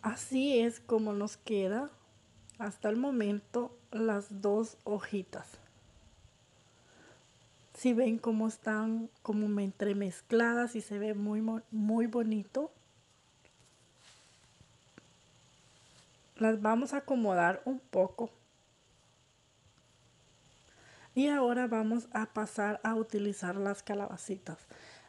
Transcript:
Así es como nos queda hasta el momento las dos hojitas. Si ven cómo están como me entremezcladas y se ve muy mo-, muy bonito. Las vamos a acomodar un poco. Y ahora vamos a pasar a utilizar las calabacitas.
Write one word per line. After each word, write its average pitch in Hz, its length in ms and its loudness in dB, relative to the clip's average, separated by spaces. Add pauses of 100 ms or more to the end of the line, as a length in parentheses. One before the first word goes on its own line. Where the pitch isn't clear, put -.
Así 262 600 2
es 233 200 0
como 214 320 0
nos 202 240 -4
queda 208 540 -2 (680)
hasta 208 300 -4
el 214 80 2
momento 240 800 -2 (140)
las 202 500 -2
dos 208 440 0
hojitas. 208 640 -6 (2250)
Si 254 180 2
ven 226 240 4
cómo 220 320 0
están 220 640 -2 (120)
como 208 260 0
me 202 160 0
entremezcladas 226 1080 0
y 220 60 -4
se 208 180 -8
ve 214 140 -2
muy 208 300 -2
mo-, 220 180 -2 (100)
muy 220 360 2
bonito. 226 640 -2 (3750)
Las 220 260 2
vamos 233 320 2
a 285 40 0
acomodar 196 680 2
un 262 120 -2
poco. 190 520 0 (2750)
Y 269 120 4
ahora 254 400 2
vamos 226 460 0
a 220 140 0
pasar 208 580 -2
a 226 100 2
utilizar 208 640 -2
las 196 260 -2
calabacitas. 196 760 -6 (500)